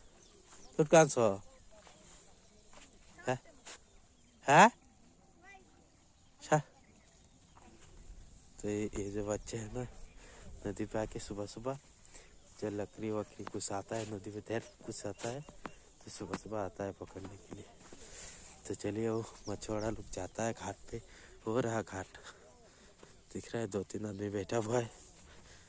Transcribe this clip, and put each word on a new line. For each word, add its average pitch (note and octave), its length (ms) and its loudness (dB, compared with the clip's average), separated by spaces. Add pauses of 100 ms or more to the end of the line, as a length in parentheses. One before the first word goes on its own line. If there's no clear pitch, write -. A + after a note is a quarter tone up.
(760)
तू D#3+ 80 8
कौन D#3+ 240 12
सो? G#2 340 6 (1900)
हाँ? C3 100 4 (1120)
हाँ? E3 200 12 (1700)
अच्छा। - 200 6 (2000)
तो G#2 60 -2
ये, G#2 160 0
ये G2+ 260 -4
जो G#2 160 -2
बच्चे G#2 300 -2
हैं G#2+ 180 -6
ना, B2 120 -2 (800)
नदी G2+ 180 -2
पे G#2+ 140 -2
आके A2 200 -2
सुबह G#2 280 -6
सुबह B2+ 320 -4 (840)
जो G#2+ 100 0
लकड़ी G#2 400 -4
वकड़ी G#2+ 340 -2
कुछ - 280 -4
आता G2+ 240 -2
है, G#2+ 180 -4
नदी G2+ 160 -6
में G#2 180 -6
ढेर A2+ 140 0 (240)
कुछ - 200 -6
आता G#2 220 -4
है, B2+ 120 -4 (640)
तो - 60 -14
सुबह F#2+ 260 -6
सुबह G#2+ 240 -4
आता G2 240 -2
है G2 80 -2
पकड़ने F#2+ 440 -10
के - 180 -14
लिए। G#2 100 -12 (1040)
तो G2+ 60 -2
चलिए, G#2 340 0
वो A2+ 160 2 (240)
मछुआरा G#2+ 420 -2
लोग G#2+ 200 -6
जाता F#2+ 340 -2
है A2+ 80 2
घाट G2 240 -6 (140)
पे, A#2 120 -6 (440)
हो A2+ 140 4
रहा A2+ 220 2
घाट F#2+ 240 -6 (1300)
दिख - 200 -8
रहा A#2 100 0
है, A2 60 0
दो G2 140 0
तीन G#2 240 -4
आदमी G#2 220 -2
बैठा G2+ 280 0
हुआ A#2 240 4
है, A2+ 100 0 (800)